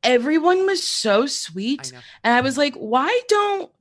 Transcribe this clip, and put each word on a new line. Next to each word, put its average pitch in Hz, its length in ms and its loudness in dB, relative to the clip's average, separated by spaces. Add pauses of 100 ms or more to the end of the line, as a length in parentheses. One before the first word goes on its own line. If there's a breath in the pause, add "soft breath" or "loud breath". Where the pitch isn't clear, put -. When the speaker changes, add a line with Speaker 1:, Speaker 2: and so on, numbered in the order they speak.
Speaker 1:
everyone 302 600 2
was 381 180 0
so 220 420 0
sweet. 190 680 -6
Speaker 2:
I 127 40 -20
know. 123 40 -20 (220 loud breath)
Speaker 1:
And 233 120 4
I 247 60 4
was 254 160 -2
like, 285 180 0
"Why 269 520 0
don't 415 420 0 (120)